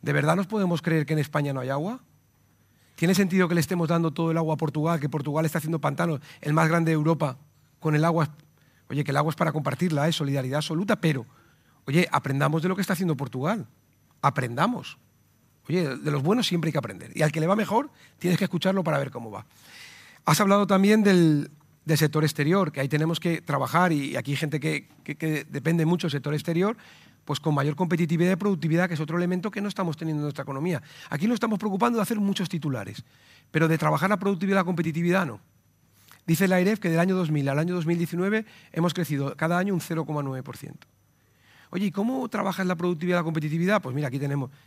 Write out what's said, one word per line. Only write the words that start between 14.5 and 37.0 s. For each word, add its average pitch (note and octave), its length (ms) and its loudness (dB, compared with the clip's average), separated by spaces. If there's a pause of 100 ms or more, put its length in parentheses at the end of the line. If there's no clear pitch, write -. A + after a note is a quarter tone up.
Oye, D3+ 280 -2
de D3+ 140 -4
los C#3+ 120 -2
buenos G#3 240 2
siempre E3+ 220 -2
hay C#3+ 40 0
que D3 60 -2
aprender. F2+ 380 -8
Y - 60 0
al D3+ 100 2
que D#3+ 80 -4
le D#3 80 0
va G3+ 80 2
mejor, A3+ 340 0 (280)
tienes F3 200 2
que G3 60 0
escucharlo F#3 400 0
para D3+ 140 0
ver C3+ 120 -4
cómo A#2 200 -12
va. G2 160 -12 (800)
Has D#3 160 4
hablado G3+ 260 6
también G3+ 360 6
del, E3+ 480 6 (340)
del D#3 140 2
sector D#3 260 2
exterior, D#3 480 2
que C#3 80 -6
ahí C#3 80 -2
tenemos D#3 300 0
que E3+ 240 -2
trabajar, D#3 500 2
y C#3 240 -2
aquí C3+ 140 -4
hay C#3 60 0
gente D3 240 -4
que, D3 280 -4 (140)
que, D3 140 -10
que D#3 280 -4
depende D#3+ 400 0
mucho F3 220 2
del C#3+ 60 -2
sector D3 200 -4
exterior, E3+ 440 0 (480)
pues D3 160 -6
con D3+ 140 0
mayor C#3+ 200 0
competitividad E3+ 580 2
y F#3+ 40 2
productividad, F3 520 0
que F3 60 -4
es D3+ 60 -2
otro D#3 160 -4
elemento F3+ 340 -2
que G3+ 120 -6
no G#3 60 -4
estamos F3 280 -4
teniendo D#3 240 -4
en D3 40 -2
nuestra C#3+ 180 -6
economía. C#3+ 400 -4 (260)
Aquí D3+ 180 -2
nos A#3+ 80 2
estamos G#3+ 240 -2
preocupando G#3+ 380 0
de A3 60 2
hacer G#3+ 180 -2
muchos G3 300 -2
titulares, B2+ 520 -6 (480)
pero D#3+ 160 2
de D#3+ 120 2
trabajar D#3 320 2
la G#3 80 2
productividad G3 380 0
y F#3+ 40 6
la F3 40 0
competitividad E3+ 600 0
no. A#2 160 -8 (840)
Dice E3 220 4
la F#3 80 4
airef G3+ 240 2
que F#3+ 80 -2
del E3 120 4